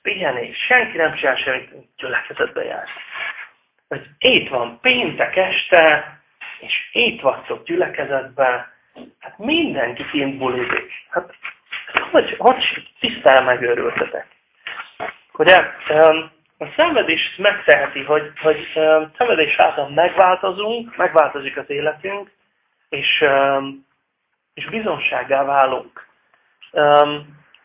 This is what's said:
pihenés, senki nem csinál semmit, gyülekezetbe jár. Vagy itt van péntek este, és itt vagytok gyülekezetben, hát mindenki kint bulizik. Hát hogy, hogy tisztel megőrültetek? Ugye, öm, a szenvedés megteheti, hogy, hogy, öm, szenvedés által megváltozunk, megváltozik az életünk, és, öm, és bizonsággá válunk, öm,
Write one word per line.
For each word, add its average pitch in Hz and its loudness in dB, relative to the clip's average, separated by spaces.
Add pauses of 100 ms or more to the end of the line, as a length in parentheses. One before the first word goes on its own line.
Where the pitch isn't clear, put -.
pihenés, 135 -6
senki 240 0
nem 156 0
csinál 131 0
semmit, - -8
gyülekezetbe - -6
jár. - -10 (1000)
Vagy 135 -10 (120)
itt 240 2
van 120 -6
péntek 214 -2
este, 165 2 (420)
és - -8
itt - -2
vagytok - -4
gyülekezetben, 139 -2 (540)
hát - -20
mindenki 196 -4
kint 139 -4
bulizik. 123 -4 (180)
Hát - -6 (800)
hogy, - 2
hogy - 0 (100)
tisztel 139 4
megőrültetek? 123 -2 (1080)
Ugye, 170 6 (240)
öm, 156 6 (260)
a 151 -12 (100)
szenvedés 226 0
megteheti, 143 2
hogy, 151 -2 (100)
hogy, - 0
öm, 156 2
szenvedés 165 2
által 151 2
megváltozunk, 185 0
megváltozik 147 0
az 135 -8
életünk, 151 -6 (580)
és, 139 -2
öm, 139 0 (680)
és 143 -14
bizonsággá 139 -2
válunk, 131 0 (640)
öm, 147 4 (400)